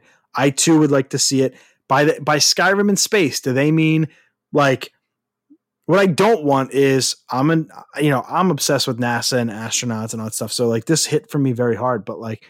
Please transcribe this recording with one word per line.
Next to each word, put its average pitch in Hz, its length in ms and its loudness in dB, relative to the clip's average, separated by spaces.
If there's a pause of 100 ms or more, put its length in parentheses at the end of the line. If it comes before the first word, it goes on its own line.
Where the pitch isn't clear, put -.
(360)
I 139 160 2
too 165 260 2
would 151 140 4
like 139 200 2
to 147 60 -4
see 131 240 0
it. 131 140 -2 (320)
By 143 160 2
the, 156 180 0
by 151 160 0
Skyrim 196 520 2
in 196 80 2
space, 170 440 0
do 135 100 -2
they 143 200 2
mean, 160 380 2 (420)
like, 139 400 0 (920)
what 175 140 2
I 196 60 4
don't 190 380 2
want 135 280 0
is, 135 440 2 (160)
I'm 131 180 0
an, 160 200 0 (300)
you 147 120 2
know, 127 160 0
I'm 175 240 0
obsessed 139 360 -2
with 120 120 -4
NASA 120 400 -2
and 117 100 -2
astronauts 113 640 -6
and 113 80 -10
all 110 60 -8
that - 80 -10
stuff. 110 160 -8
So, 120 160 -2
like, 113 180 -2
this 160 220 0
hit - 240 -4
for 151 80 -2
me 135 120 0
very 120 240 -2
hard. 117 300 -4
But, 104 140 -12
like, 110 300 -12